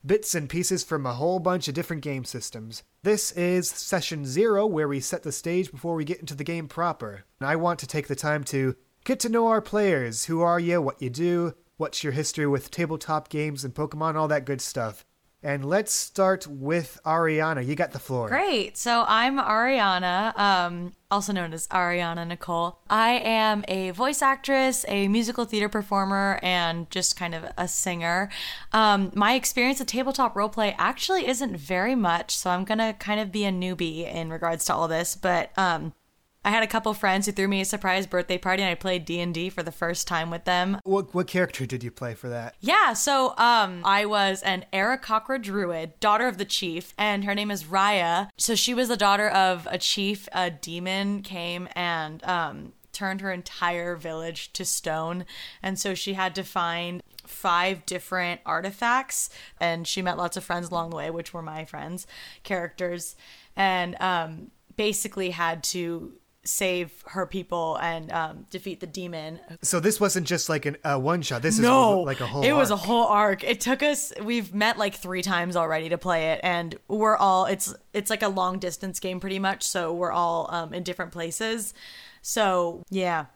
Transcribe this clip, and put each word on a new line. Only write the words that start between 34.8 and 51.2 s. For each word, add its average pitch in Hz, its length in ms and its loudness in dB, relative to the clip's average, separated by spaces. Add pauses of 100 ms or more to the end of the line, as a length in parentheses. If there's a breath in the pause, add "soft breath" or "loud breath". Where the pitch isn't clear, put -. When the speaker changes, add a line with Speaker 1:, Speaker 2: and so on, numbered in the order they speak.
Speaker 2:
this, 165 280 0
but, - 440 0
um, 165 340 0 (500)
I 202 80 2
had 226 100 4
a 220 60 2
couple 220 260 0
friends 196 320 2
who 208 60 -2
threw 196 160 0
me 196 140 2
a 190 40 0
surprise 190 400 0
birthday 180 320 0
party, 190 240 0
and 190 80 2
I 170 60 0
played 180 280 -2
D 170 160 -4
and 175 140 -2
D 175 160 -4
for 180 140 -6
the 160 80 -6
first 170 360 -2
time 165 220 -2
with 170 160 -8
them. 185 380 2
Speaker 1:
What, 190 280 2
what 180 140 2
character 175 400 0
did 123 180 -6
you 120 60 -6
play 120 240 -10
for 123 160 -10
that? 120 300 -8
Speaker 2:
Yeah, 311 340 4
so, 269 460 2
um, 214 440 4
I 202 220 4
was 196 380 2
an 190 280 0
Aarakocra 226 680 0
druid, 175 580 -4
daughter 220 280 4
of 196 100 -2
the 196 80 -2
chief, 175 540 -4
and 208 240 0
her 202 100 0
name 208 160 -2
is 190 140 -4
Raya. 190 720 2
So - 160 2
she 240 220 2
was 247 140 2
the 240 60 2
daughter 202 320 4
of 185 440 4
a 180 80 -2
chief. 196 540 -2
A 180 180 0
demon 190 720 -4